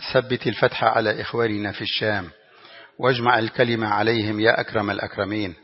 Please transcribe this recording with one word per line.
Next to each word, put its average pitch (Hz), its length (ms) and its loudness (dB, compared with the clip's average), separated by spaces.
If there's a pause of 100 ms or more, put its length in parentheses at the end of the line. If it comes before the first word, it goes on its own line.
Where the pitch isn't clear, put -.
(120)
ثبت 123 340 0
الفتح 120 380 0
على 110 360 2
إخواننا 104 520 -2
في - 100 -12
الشام، 104 480 -4 (680)
واجمع 123 400 4
الكلمة 113 500 0
عليهم 107 520 0
يا 113 200 4
أكرم 104 300 -2
الأكرمين. 101 720 -4